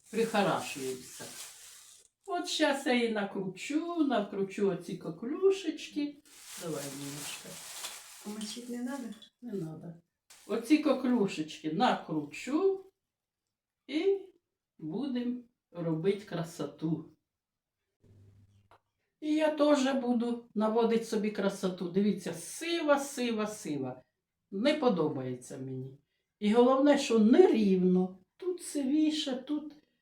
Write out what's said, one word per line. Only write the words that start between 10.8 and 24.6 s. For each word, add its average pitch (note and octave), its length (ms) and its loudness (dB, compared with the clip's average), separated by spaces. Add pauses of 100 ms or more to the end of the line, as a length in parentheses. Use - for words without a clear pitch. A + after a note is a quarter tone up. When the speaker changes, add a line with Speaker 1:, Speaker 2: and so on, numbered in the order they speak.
Speaker 1:
накручу B3 1120 0 (1000)
і F#4+ 320 2 (580)
будем A#3+ 680 -4 (280)
робити E3+ 540 -2
красоту. D#3+ 840 -6 (2000)
І D4+ 140 0
я D4+ 160 4
теж C#4+ 420 4
буду A#3+ 600 -2
наводити A3 500 2
собі G#3+ 260 -2
красоту. F#3+ 580 -2
Дивіться, F#3 440 0
сива, D#4 640 -2
сива, A#3 480 -4
сива. C3 560 -8 (480)
Не A#3 220 2